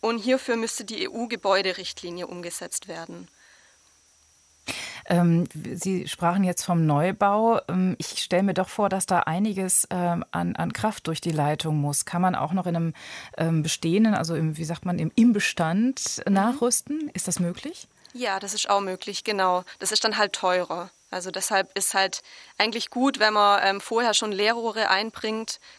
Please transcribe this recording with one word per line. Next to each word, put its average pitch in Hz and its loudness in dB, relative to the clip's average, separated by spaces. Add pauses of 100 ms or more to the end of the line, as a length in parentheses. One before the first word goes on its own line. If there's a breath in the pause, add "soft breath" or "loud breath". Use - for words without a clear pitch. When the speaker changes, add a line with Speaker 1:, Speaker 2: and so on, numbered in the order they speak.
Speaker 1:
Und 226 0
hierfür 247 0
müsste 226 -4
die 214 -8
E-U-Gebäuderichtlinie 190 -2
umgesetzt 175 -8
werden. 165 -12 (1800 loud breath)
Speaker 2:
Ähm, 175 4 (280)
Sie 185 -2
sprachen 175 2
jetzt 180 0
vom 170 2
Neubau. 202 4
Ähm, 185 0
ich - -6
stelle 185 2
mir 196 2
doch 180 -2
vor, 202 0
dass 190 -2
da 180 2
einiges, 190 0
ähm, 175 0
an, 175 -2
an 170 -2
Kraft - -2
durch 160 -2
die 170 -2
Leitung 151 0
muss. 143 0
Kann 175 -2
man 185 2
auch 147 -2
noch 185 0
in 170 0
einem, 165 0 (440 loud breath)
ähm, 165 2
bestehenden, 196 2
also 165 0
im, 156 -2
wie 165 -6
sagt 160 -8
man, 175 -2
im, 160 0
im 233 8
Bestand 202 0
Speaker 1:
Mhm. 202 4
Speaker 2:
nachrüsten? 254 2
Ist - -4
das 180 -2
möglich? 175 -4 (260 loud breath)
Speaker 1:
Ja, 214 -2
das 196 -6
ist - -4
auch 202 6
möglich, 190 -6
genau. 185 2 (160 loud breath)
Das - -2
ist 190 0
dann 214 2
halt 208 2
teurer. 180 -2 (200)
Also 180 -8
deshalb 190 0
ist - 0
halt 190 0 (360 loud breath)
eigentlich 226 -6
gut, 262 0
wenn 214 4
man, 202 6
ähm, 196 0
vorher 226 0
schon 214 0
Leerrohre 220 0
einbringt, 220 -2 (200 loud breath)